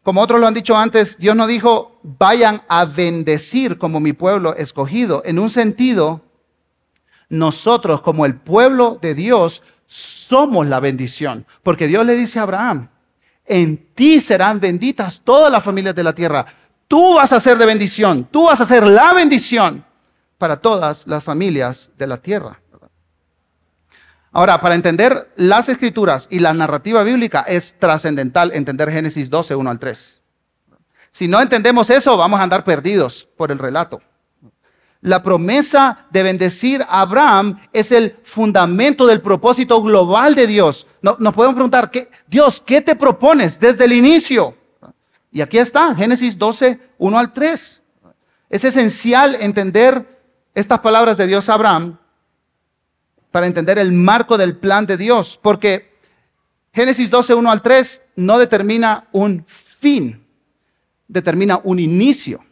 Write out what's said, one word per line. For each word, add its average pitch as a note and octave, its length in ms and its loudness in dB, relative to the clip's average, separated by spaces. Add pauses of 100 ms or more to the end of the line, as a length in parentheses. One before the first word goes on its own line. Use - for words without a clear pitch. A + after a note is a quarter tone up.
Como F#3+ 200 0
otros A#3 180 2
lo A3+ 80 4
han A3 80 0
dicho A3+ 200 0
antes, G#3+ 440 0
Dios G#3 160 2
no A3+ 100 2
dijo, A3+ 560 -2
"Vayan G#3 640 0
a F3 180 0
bendecir E3 920 -4
como D#3+ 220 -6
mi D3+ 140 -2
pueblo F3+ 420 -2
escogido". D3+ 680 -4
En E3+ 140 -4
un G#3+ 140 -2
sentido, G#3+ 720 -2 (1040)
nosotros D#3+ 720 -2
como D#3 240 -2
el C3+ 80 -2
pueblo A#3+ 680 0
de D#3+ 140 -6
Dios F3 480 0 (240)
somos - 800 -2
la C3+ 140 -2
bendición. C3 680 -6 (160)
Porque E3+ 260 -2
Dios G#3 200 0
le A#3+ 80 2
dice A#3 240 -4
a G#3+ 40 -2
Abraham, F#3+ 460 -6 (560)
"En E3 480 -2
ti D4+ 260 4
serán G3+ 400 0
benditas F#3+ 640 -6
todas C#4+ 280 4
las G#3+ 120 0
familias G3 300 -4
de E3+ 100 -6
la D#3+ 100 -2
tierra. D#3+ 320 -4 (420)
Tú F4 280 4
vas C#4 180 4
a A#3 60 4
ser A#3+ 200 4
de A3+ 80 4
bendición, G3 640 0
tú D#4 140 2
vas C4+ 160 4
a A3+ 40 2
ser A3+ 220 4
la C4 260 6
bendición A#3 720 0 (540)
para D#3 180 -4
todas E3+ 480 -2
las D3+ 180 -8
familias D3 720 -6
de C#3 100 -8
la B2 100 -10
tierra". F3 440 -10 (1700)
Ahora, F3 300 2
para F3 140 2
entender F3 600 0
las G3+ 320 2
Escrituras G#3+ 600 -2
y F#3 80 -6
la E3 160 2
narrativa D#3+ 480 -2
bíblica A3+ 460 -2
es F3 320 -4
trascendental D#3 720 0
entender D3 380 -4
Génesis D#3 360 -6
doce, D#3 280 -4
uno C3 160 -4
al A#2 80 -8
tres. - 420 -14 (880)
Si - 180 -8
no G3+ 140 2
entendemos A#3+ 480 0
eso, B3+ 260 4
vamos F#3 240 0
a F#3+ 40 0
andar F#3 200 -2
perdidos D#3+ 720 -2
por D3+ 160 -6
el C#3 60 -6
relato. C3+ 460 -8 (1000)
La F3+ 220 0
promesa A#3 880 0
de F#3+ 100 0
bendecir F#3+ 640 -2
a F#3+ 180 -2
Abraham G3+ 560 2 (160)
es A3 180 -2
el A#3 300 0
fundamento G#3+ 840 0
del A3 140 4
propósito A#3 600 0
global G#3+ 540 2
de B3+ 100 4
Dios. G3+ 400 0 (160)
No, A3+ 160 0
nos G#3+ 160 -2
podemos B3 220 2
preguntar, B3+ 340 0
"¿Qué, B3 220 -10 (160)
Dios, C4+ 360 2
qué C4+ 180 2
te D#4 140 0
propones C4 640 2
desde B3 260 4
el A#3+ 80 4
inicio?". B3 640 2 (760)
Y D3+ 100 -8
aquí G#3+ 160 -2
está, B3 380 2
Génesis A#3 420 -2
doce, A#3+ 420 -2 (200)
uno G3+ 180 0
al A#3 160 -2
tres. D#4 480 -6 (640)
Es G3 160 -6
esencial B3+ 760 0
entender G#3 800 0 (340)
estas G#3 260 -2
palabras A3 380 2
de F#3+ 80 0
Dios G3 240 -2
a A3 60 2
Abraham F3 420 0 (1300)
para F3 140 -2
entender F3+ 320 -2
el F#3+ 140 0
marco G#3 480 2
del F3+ 180 -2
plan G3 300 -2
de F#3+ 100 -4
Dios, G#3+ 420 -2
porque G3+ 560 -2 (800)
Génesis A#3+ 380 -2
doce, B3 240 2
uno A#3 160 0
al G#3+ 100 0
tres B3+ 400 0 (140)
no G3 240 2
determina A3 720 0
un G3 340 -2
fin, D#3 800 -4 (840)
determina F#3 560 -2
un F#3 140 -2
inicio. F3 760 -2